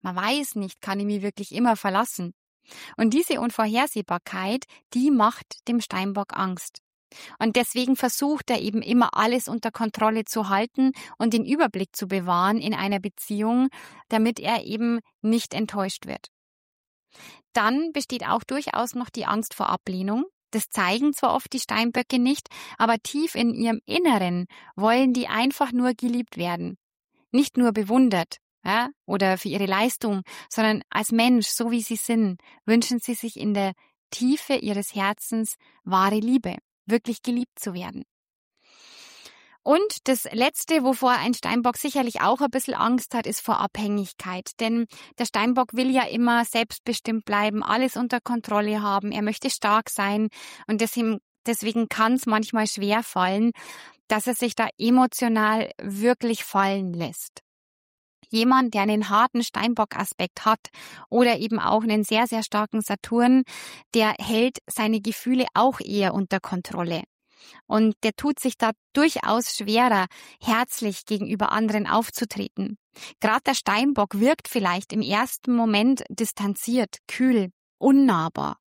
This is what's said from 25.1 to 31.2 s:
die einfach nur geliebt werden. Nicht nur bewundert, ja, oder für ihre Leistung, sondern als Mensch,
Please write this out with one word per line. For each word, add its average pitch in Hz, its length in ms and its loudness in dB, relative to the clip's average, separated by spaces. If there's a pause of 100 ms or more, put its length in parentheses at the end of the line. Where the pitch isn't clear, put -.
die 240 160 -2
einfach 247 440 0
nur 247 220 2
geliebt 240 420 -4
werden. 175 400 -4 (540)
Nicht 269 260 2
nur 240 160 4
bewundert, 208 680 2 (280)
ja, 233 240 0 (160)
oder 190 320 2
für 208 100 -6
ihre 190 180 -2
Leistung, 202 560 0 (280)
sondern 214 400 0
als 214 220 -2
Mensch, 233 340 4